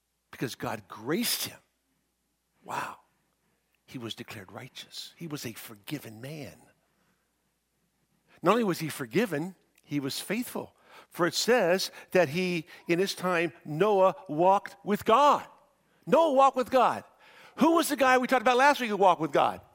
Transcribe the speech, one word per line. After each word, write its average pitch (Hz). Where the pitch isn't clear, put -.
because 135
God 110
graced 151
him. -
Wow. -
He -
was 117
declared 101
righteous. -
He 170
was 147
a 113
forgiven 113
man. 131
Not 160
only 233
was 180
he 156
forgiven, 165
he 147
was 135
faithful. -
For 175
it 165
says 196
that 170
he, 175
in 170
his 190
time, 170
Noah 185
walked 180
with 202
God. 240
Noah 294
walked 269
with 247
God. 185
Who 330
was 330
the 285
guy 254
we 254
talked 247
about 247
last 269
week 233
who 208
walked 175
with 151
God? 120